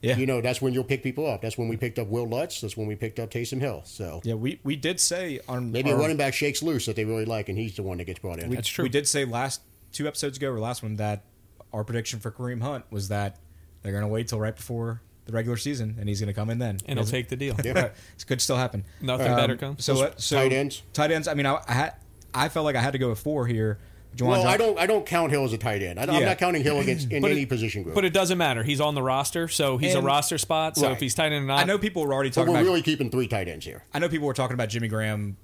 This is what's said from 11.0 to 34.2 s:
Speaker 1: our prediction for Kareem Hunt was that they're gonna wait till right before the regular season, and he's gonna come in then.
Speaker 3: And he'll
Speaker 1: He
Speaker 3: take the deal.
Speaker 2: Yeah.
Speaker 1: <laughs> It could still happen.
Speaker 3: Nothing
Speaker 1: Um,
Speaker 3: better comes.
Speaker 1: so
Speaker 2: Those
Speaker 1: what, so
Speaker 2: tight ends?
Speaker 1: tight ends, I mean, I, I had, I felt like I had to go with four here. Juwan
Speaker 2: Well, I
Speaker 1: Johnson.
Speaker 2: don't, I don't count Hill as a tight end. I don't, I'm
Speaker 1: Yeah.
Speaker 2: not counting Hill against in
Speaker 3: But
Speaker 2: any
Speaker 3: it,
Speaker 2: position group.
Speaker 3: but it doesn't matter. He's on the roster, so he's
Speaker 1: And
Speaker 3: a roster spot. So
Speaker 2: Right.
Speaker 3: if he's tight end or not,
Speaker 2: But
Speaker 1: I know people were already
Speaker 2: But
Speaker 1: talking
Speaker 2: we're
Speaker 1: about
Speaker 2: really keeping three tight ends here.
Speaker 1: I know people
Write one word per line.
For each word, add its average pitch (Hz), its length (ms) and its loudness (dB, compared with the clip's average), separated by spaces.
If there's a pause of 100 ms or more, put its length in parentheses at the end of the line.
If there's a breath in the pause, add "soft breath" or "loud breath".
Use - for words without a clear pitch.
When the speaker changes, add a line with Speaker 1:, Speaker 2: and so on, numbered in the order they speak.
Speaker 1:
our 107 100 -2
prediction 117 360 -4
for 113 100 -8
Kareem 123 320 -6
Hunt 135 280 -6
was 101 180 -6
that 101 300 -2 (440 soft breath)
they're 98 100 -4
gonna 104 160 -2
wait 113 200 -2
till 110 120 -4
right 110 160 -2
before 117 460 -6 (240)
the 110 60 -10
regular 113 260 0
season, 117 420 -4
and 101 80 -2
he's 101 120 0
gonna 104 140 -2
come 107 160 -2
in 117 80 -2
then. 110 280 -2
Speaker 3:
And 135 120 -2
he'll - 80 2
Speaker 1:
He 107 60 -2
Speaker 3:
take 127 160 -2
the 131 80 -4
deal. 131 280 -2
Speaker 2:
Yeah. 123 260 2 (120)
Speaker 1:
<laughs> - 140 -20
It - 100 -14
could 127 140 0
still 131 160 2
happen. 120 280 0 (180 loud breath)
Speaker 3:
Nothing 127 300 2
Speaker 1:
Um, 120 40 6
Speaker 3:
better 127 200 4
comes. 139 280 -6
Speaker 1:
so 143 100 2
Speaker 2:
Those 131 80 4
Speaker 1:
what, - 180 0
so - 160 0
Speaker 2:
tight 135 160 6
ends? 135 300 0 (120)
Speaker 1:
tight 151 160 4
ends, 160 180 2
I 156 60 -2
mean, 143 120 2
I, 143 220 2
I 120 40 0
had, 139 220 0 (400)
I 135 160 2
felt 160 140 -2
like 143 120 2
I 120 60 2
had 139 100 2
to 135 60 -2
go 127 100 2
with 110 100 -2
four 147 280 0
here. 110 320 0 (380 loud breath)
Juwan 120 120 2
Speaker 2:
Well, - 120 6
I - 160 6
Speaker 1:
Johnson. - 40 2
Speaker 2:
don't, 214 180 2
I 175 80 4
don't 208 200 4
count 170 240 2
Hill 139 140 4
as 117 80 0
a 113 60 -2
tight 101 240 0
end. 87 180 -4
I 135 60 0
don't, - 100 2
I'm - 60 6
Speaker 1:
Yeah. - 60 4
Speaker 2:
not - 100 0
counting 175 240 2
Hill 147 180 2
against 139 320 0
in 147 100 2
Speaker 3:
But 147 100 4
Speaker 2:
any 143 100 2
Speaker 3:
it, 131 80 -2
Speaker 2:
position 107 320 -2
group. 82 120 -6
Speaker 3:
but 196 100 4
it 175 100 2
doesn't 185 240 4
matter. 131 240 2
He's 139 180 0
on 151 140 2
the 139 80 0
roster, 135 460 0
so 139 280 2
he's 139 180 2
Speaker 1:
And - 80 4
Speaker 3:
a - 40 2
roster 143 320 2
spot. 160 380 0
So 147 100 4
Speaker 2:
Right. 131 60 4
Speaker 3:
if 120 80 -4
he's 131 140 0
tight 156 180 2
end 143 120 0
or - 20 -2
not, 135 100 2
Speaker 2:
But 143 60 6
Speaker 1:
I - 20 6
know 196 140 2
people 196 280 -2
were 139 80 2
already 135 160 2
Speaker 2:
But 123 40 -8
Speaker 1:
talking 135 200 4
Speaker 2:
we're - 60 6
Speaker 1:
about 175 80 6
Speaker 2:
really 175 140 4
keeping 143 280 0
three 123 180 2
tight 98 200 -2
ends 78 180 -10
here. - 260 -14
Speaker 1:
I 143 60 -2
know 170 100 2
people 147 180 0